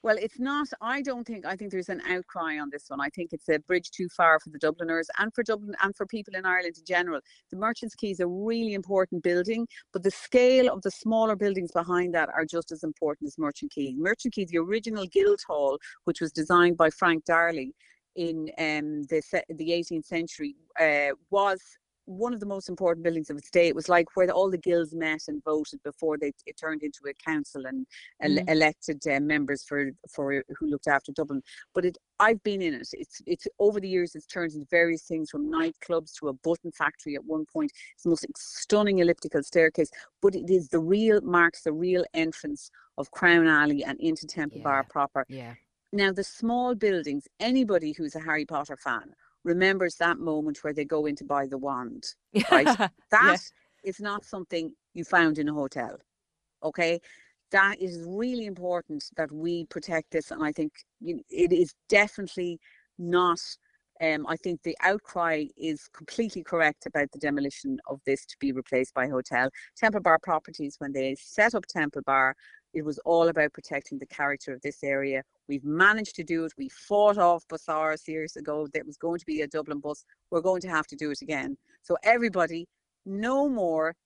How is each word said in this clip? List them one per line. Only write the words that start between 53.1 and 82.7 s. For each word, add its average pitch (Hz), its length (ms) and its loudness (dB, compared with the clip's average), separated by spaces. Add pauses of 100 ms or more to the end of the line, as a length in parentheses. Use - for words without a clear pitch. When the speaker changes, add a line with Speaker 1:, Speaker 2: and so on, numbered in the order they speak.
Speaker 1:
That 240 260 8 (460)
is 190 140 -6
not 208 280 -4
something 170 480 -6 (180)
you 170 120 -8
found 160 340 6
in 147 100 0
a 151 60 -2
hotel, 131 420 -4 (640)
okay? 170 380 0 (500)
That 196 300 4
is 170 260 -4
really 226 400 -4
important 175 580 -4 (120)
that 151 160 -4
we 165 340 -4
protect 160 440 -4
this, 160 200 -4
and - 140 -6
I 151 80 0
think, 156 200 -4 (280)
you 202 160 -6
know, - 140 -10
it 175 220 2
is 175 200 2 (160)
definitely 196 680 0 (400)
not, 175 420 2 (600)
um, 156 260 0
I 160 80 -4
think 175 260 -6
the 170 200 -6
outcry 170 640 0 (120)
is 156 400 -6
completely 196 460 -6
correct 156 440 0
about 147 260 -2
the 143 60 -16
demolition 143 600 -4 (100)
of 139 160 -10
this 135 220 -2
to - 120 -20
be 139 140 -2
replaced 127 400 -2
by 127 160 -2
hotel. 127 400 -2 (300)
Temple 214 240 0
Bar 160 200 6
Properties, 156 560 -4
when 139 140 -8
they 135 260 -2
set 220 360 0
up 202 120 -2
Temple 147 380 -2
Bar, 135 300 4 (400)
it 156 100 -4
was 147 220 -4
all 165 220 4
about 156 260 2
protecting 143 440 -8
the 131 80 -10
character 143 460 -4
of 127 80 -12
this 147 240 -8
area. 139 380 -2 (260)
We've 143 160 -6
managed 190 520 2
to 185 80 -8
do 165 200 -2
it. 160 140 -8
We - 100 -8
fought 208 480 2
off 175 320 4
Basar's 156 580 -4
years 156 300 -8
ago. 151 380 -6
There 156 100 -4
was 147 140 -16
going 170 220 -4
to - 40 -20
be 156 160 -4
a 151 80 -2
Dublin 151 320 -4
bus. 147 240 -8 (260)
We're 170 120 0
going 185 180 2
to 180 80 -8
have 160 200 0
to 143 80 -16
do 151 140 -4
it 143 120 -8
again. 139 340 -4 (260)
So 175 200 0
everybody, 185 640 2 (400)